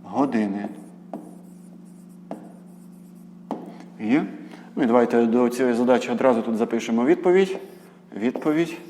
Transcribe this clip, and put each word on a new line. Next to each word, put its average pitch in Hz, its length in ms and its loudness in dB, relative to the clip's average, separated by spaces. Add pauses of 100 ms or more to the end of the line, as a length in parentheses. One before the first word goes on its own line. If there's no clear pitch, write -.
години. 107 640 -2 (3250)
Є? 127 260 2 (500)
Ну 156 80 2
і - 20 2
давайте 117 400 4
до 120 240 2
цієї 123 260 0
задачі 123 360 2
одразу 113 300 2
тут 113 160 -4
запишемо 117 480 0
відповідь. 180 520 4 (580)
Відповідь. 151 640 -2 (120)